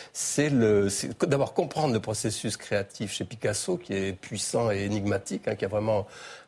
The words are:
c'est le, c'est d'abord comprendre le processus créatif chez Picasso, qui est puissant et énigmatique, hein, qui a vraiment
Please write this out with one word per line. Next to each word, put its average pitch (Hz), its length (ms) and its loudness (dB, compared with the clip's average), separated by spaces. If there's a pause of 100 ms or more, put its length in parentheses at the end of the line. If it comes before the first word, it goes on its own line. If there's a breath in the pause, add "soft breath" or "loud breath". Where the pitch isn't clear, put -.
(120 loud breath)
c'est - 380 0
le, 107 400 6
c'est - 340 -2
d'abord 139 300 2
comprendre 151 400 2
le 107 60 2
processus 107 560 -2
créatif - 560 -4
chez - 120 -4
Picasso, 110 540 -2
qui - 160 -6
est 98 180 0
puissant 110 600 -2
et 98 120 0
énigmatique, 101 600 -2
hein, 110 80 0
qui - 100 -6
a 98 40 0
vraiment 107 380 0 (420 loud breath)